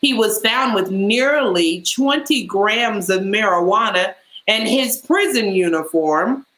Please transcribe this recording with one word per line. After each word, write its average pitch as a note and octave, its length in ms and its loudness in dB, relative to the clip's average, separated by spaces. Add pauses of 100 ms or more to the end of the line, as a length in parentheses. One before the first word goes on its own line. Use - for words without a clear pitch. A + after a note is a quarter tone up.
He C#4 140 0
was G#3+ 260 0
found A#3+ 340 0
with F#3+ 160 -2
nearly G3 920 0
twenty C#4 600 -2
grams G#3 680 0
of F#3+ 120 0
marijuana G3 920 0 (320)
and A3 200 0
his B3+ 320 0
prison C4 540 0
uniform E3 960 0 (120)